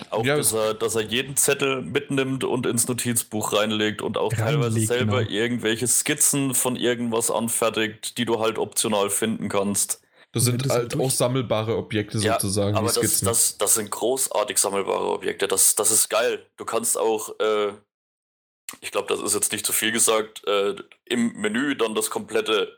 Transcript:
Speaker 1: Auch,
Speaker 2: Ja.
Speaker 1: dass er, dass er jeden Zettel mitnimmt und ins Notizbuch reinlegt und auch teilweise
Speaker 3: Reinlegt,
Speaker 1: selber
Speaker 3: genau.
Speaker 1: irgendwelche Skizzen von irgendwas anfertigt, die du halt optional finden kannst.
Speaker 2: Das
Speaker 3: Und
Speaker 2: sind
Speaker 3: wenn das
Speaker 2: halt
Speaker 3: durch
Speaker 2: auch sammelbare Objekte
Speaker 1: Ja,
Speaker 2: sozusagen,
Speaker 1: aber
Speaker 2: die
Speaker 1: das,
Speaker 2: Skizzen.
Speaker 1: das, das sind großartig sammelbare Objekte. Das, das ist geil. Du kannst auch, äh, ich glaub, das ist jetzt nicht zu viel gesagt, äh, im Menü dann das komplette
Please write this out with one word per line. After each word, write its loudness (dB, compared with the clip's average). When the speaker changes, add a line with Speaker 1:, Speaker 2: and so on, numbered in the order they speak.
Speaker 1:
Auch, 0
Speaker 2:
Ja. 2
Speaker 1:
dass 2
er, 2
dass -2
er 4
jeden -2
Zettel 2
mitnimmt -2
und 0
ins 2
Notizbuch -2
reinlegt 2
und -4
auch 0
teilweise 2
Speaker 3:
Reinlegt, 2
Speaker 1:
selber 2
Speaker 3:
genau. -6
Speaker 1:
irgendwelche 0
Skizzen 2
von 0
irgendwas 0
anfertigt, 0
die 0
du 2
halt 0
optional 0
finden -2
kannst. -2
Speaker 2:
Das 2
Speaker 3:
Und 4
Speaker 2:
sind -2
Speaker 3:
wenn -2
das 2
Speaker 2:
halt -2
Speaker 3:
durch 0
Speaker 2:
auch 0
sammelbare 0
Objekte -2
Speaker 1:
Ja, 2
Speaker 2:
sozusagen, 0
Speaker 1:
aber 0
Speaker 2:
die 0
Speaker 1:
das, 2
Speaker 2:
Skizzen. 0
Speaker 1:
das, 0
das 2
sind 0
großartig -2
sammelbare 0
Objekte. -2
Das, 2
das 2
ist 2
geil. 2
Du -14
kannst -2
auch, -2
äh, 2
ich -12
glaub, -2
das 0
ist -2
jetzt -2
nicht -4
zu -4
viel 0
gesagt, 0
äh, 0
im 0
Menü -2
dann -2
das -2
komplette -2